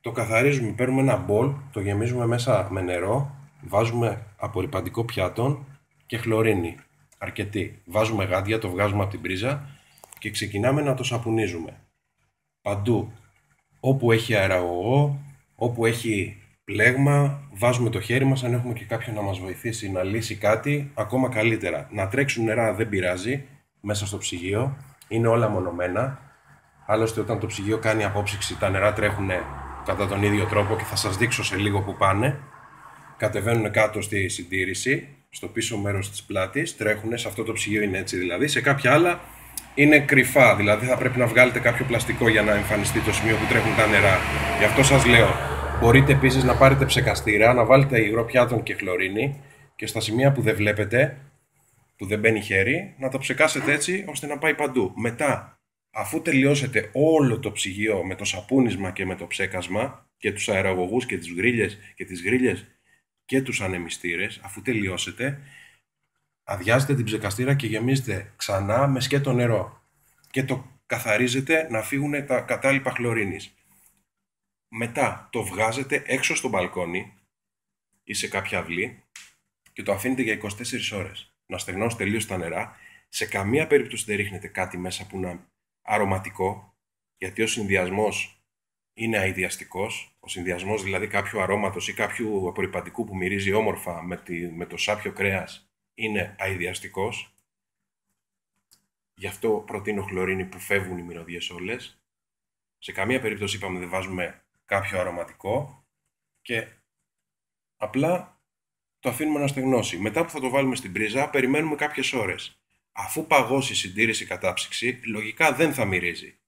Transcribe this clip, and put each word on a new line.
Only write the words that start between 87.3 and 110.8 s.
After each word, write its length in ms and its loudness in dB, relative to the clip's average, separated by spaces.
ο 40 2
συνδυασμός 960 -2
είναι 260 -2
αηδιαστικός. 1000 -6
Ο 80 -20
συνδυασμός 540 -6
δηλαδή 240 -4
κάποιου 360 -4
αρώματος 460 -2
ή 60 -8
κάποιου 540 -4
απορρυπαντικού 560 -6
που 120 -10
μυρίζει 360 -2
όμορφα 500 -2
με 140 -8
τη, 300 -10
με 200 -10
το 100 -16
σάπιο 360 -4
κρέας 580 -6
είναι 440 -4
αηδιαστικός. 960 -6
Γι' 120 -12
αυτό 220 -4
προτείνω 360 -6
χλωρίνη 420 -4
που 140 -14
φεύγουν 400 -4
οι 40 -10
μυρωδιές 480 -12
όλες. 520 -12
Σε 140 -16
καμία 280 -2
περίπτωση, 360 -4
είπαμε, 220 -6
δεν 100 -8
βάζουμε 540 -6
κάποιο 360 -2
αρωματικό 840 -6
και 240 -6
απλά 640 -4
το 100 -4
αφήνουμε 320 -2
να 60 0
στεγνώσει. 520 0
Μετά 260 0
που 60 -8
θα 100 -8
το 100 -2
βάλουμε 260 0
στην 160 -10